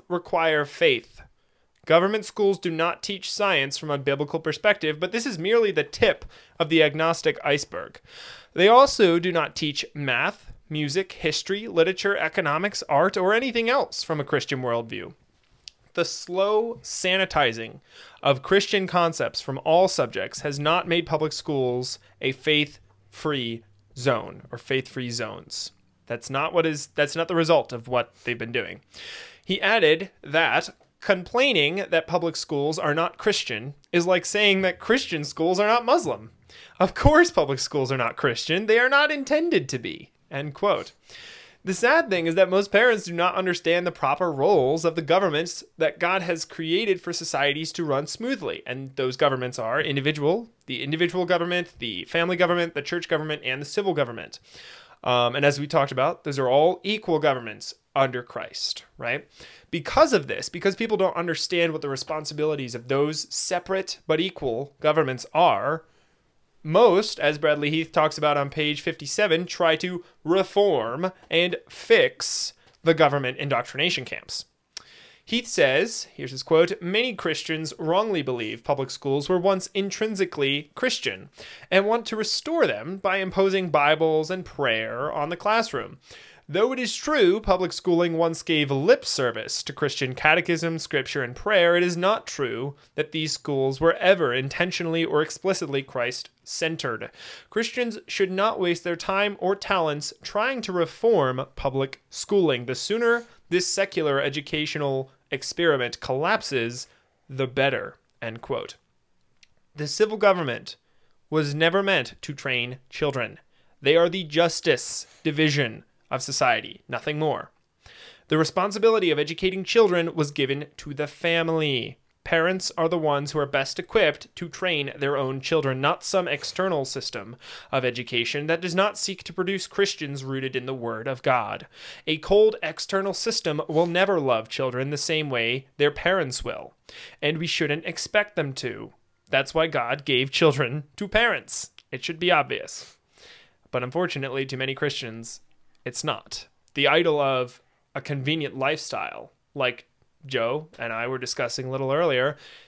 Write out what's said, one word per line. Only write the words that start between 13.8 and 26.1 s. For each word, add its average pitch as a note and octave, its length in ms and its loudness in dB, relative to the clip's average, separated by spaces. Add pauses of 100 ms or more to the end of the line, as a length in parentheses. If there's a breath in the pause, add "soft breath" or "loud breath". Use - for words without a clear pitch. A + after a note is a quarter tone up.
from D#3 160 -4
a C#3+ 60 -4
Christian C3+ 360 -2
worldview." A#2 520 -4 (800)
The E3+ 100 0
slow G#3 800 0
sanitizing D3 960 0 (420 loud breath)
of C3+ 220 2
Christian G3 420 2
concepts E3 540 0
from - 240 -8
all F3 240 6
subjects A#2 540 -2
has C#3+ 180 -4
not E3 300 0
made E3+ 160 0
public D#3 260 0
schools B2+ 680 -2 (220 soft breath)
a C3 120 -2
faith-free C#3+ 1300 -4 (340)
zone A#2+ 540 -2
or B2 60 -10
faith-free C3 540 -6
zones. G#2+ 600 -10 (340)
That's - 240 -8